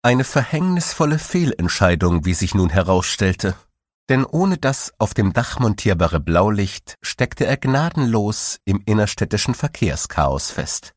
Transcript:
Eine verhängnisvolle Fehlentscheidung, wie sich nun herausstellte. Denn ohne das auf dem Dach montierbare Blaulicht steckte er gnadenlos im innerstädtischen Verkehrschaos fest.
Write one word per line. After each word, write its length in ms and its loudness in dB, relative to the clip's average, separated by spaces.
Eine 200 2
verhängnisvolle 960 0
Fehlentscheidung, 1040 2
wie 100 2
sich 200 -2
nun 160 2
herausstellte. 840 0
Denn 160 2
ohne 320 0
das 420 -4
auf 140 -2
dem 200 2
Dach 260 -2
montierbare 600 2
Blaulicht 840 0
steckte 420 -4
er 140 0
gnadenlos 1040 0
im 220 0
innerstädtischen 680 0
Verkehrschaos 960 -2
fest. 460 -8